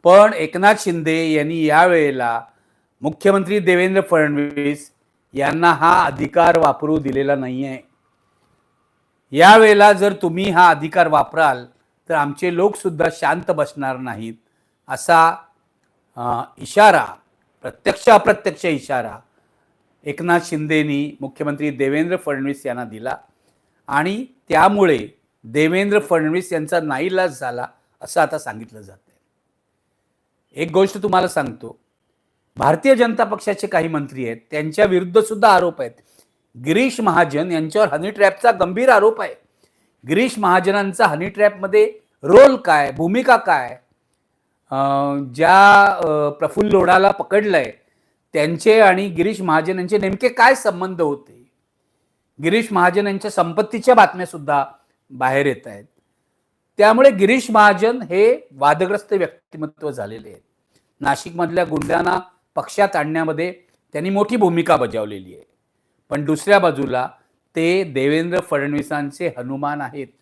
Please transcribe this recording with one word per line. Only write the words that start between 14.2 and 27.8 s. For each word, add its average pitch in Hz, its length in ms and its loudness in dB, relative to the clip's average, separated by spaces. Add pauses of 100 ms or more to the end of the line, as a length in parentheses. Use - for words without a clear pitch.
असा, 165 560 2 (720)
अ, 120 260 -6 (160)
इशारा, 185 480 4 (560)
प्रत्यक्ष - 460 -4
अप्रत्यक्ष 208 560 2
इशारा 127 540 -6 (840)
एकनाथ 170 400 -2
शिंदेनी 151 760 -4
मुख्यमंत्री 143 500 -8
देवेंद्र 143 460 -4
फडणवीस 139 500 -8
यांना 123 180 -8
दिला 117 320 -12 (680)
आणि 185 400 -2 (220)
त्यामुळे 165 600 2 (360)
देवेंद्र 170 560 0
फडणवीस 170 520 -2
यांचा 160 280 -4
नाईलाज 160 600 -4
झाला 123 260 -8 (360)